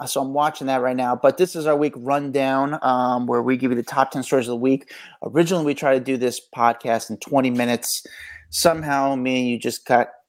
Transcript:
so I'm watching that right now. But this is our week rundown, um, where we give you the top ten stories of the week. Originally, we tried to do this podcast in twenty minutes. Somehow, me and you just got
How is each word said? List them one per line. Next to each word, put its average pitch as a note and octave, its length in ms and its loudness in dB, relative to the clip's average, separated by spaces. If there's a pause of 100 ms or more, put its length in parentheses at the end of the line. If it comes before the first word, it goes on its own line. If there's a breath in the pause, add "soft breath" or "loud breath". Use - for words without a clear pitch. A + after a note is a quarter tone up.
so C3+ 160 -2
I'm C3+ 100 -6
watching D3 360 -2
that C3 120 0
right B2+ 160 0
now. B2+ 180 -2
But C#3 220 4
this F3+ 180 0
is D#3 120 -4
our D3+ 100 4
week D3 180 0
rundown, C3+ 880 -2
um, B2 460 2
where A#2+ 160 2
we B2+ 160 2
give B2+ 120 0
you B2 40 2
the A#2+ 80 0
top C#3 280 0
ten C3+ 120 -6
stories B2 260 0
of B2 40 -4
the A#2+ 40 -4
week. C3+ 340 0 (320 loud breath)
Originally, D#3+ 440 0
we C#3+ 80 0
tried C#3 240 2
to - 20 0
do C3 160 -2
this A#2+ 240 -2 (160)
podcast A#2 540 0
in G#2+ 80 -8
twenty C3 320 0
minutes. A#2+ 560 -2 (420 loud breath)
Somehow, C#3+ 680 0
me B2+ 220 0
and B2 120 0
you A#2 80 -2
just - 260 -6
got A#2+ 280 4 (160)